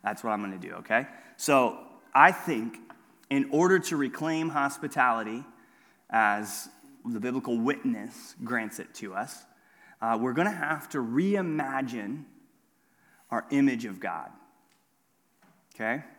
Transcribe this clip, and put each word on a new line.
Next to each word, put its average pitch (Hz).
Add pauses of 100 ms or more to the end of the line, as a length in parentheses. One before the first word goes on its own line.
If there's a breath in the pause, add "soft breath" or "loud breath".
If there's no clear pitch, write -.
That's 104
what 110
I'm 104
gonna 98
do," 87
okay? 110 (300 loud breath)
So 135 (360)
I 160
think 117 (520)
in 139
order 180
to 175
reclaim 160
hospitality 135 (680 soft breath)
as 104 (380)
the 113
biblical 123
witness 120 (100)
grants 110
it -
to 98
us, 110 (580 soft breath)
uh, 113
we're 127
gonna 170
have 147
to 151
reimagine 135 (1040 soft breath)
our 117
image 135
of 92
God, 82 (1400)
okay? 117 (160)